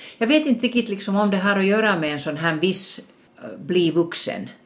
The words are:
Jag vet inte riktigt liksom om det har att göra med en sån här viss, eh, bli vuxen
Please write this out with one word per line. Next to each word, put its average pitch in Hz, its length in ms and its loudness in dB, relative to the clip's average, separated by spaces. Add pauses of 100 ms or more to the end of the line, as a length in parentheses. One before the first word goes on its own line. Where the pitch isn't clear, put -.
(180)
Jag 226 80 0
vet 302 200 4
inte 247 200 2
riktigt 240 220 0
liksom 196 280 -4
om 208 140 2
det 196 60 2
har 196 220 2
att 190 60 2
göra 202 340 2
med 151 140 -2
en 143 80 -6
sån 147 160 -4
här 165 180 0
viss, 180 460 0 (380)
eh, - 200 -14
bli 170 320 2
vuxen 160 580 -2 (180)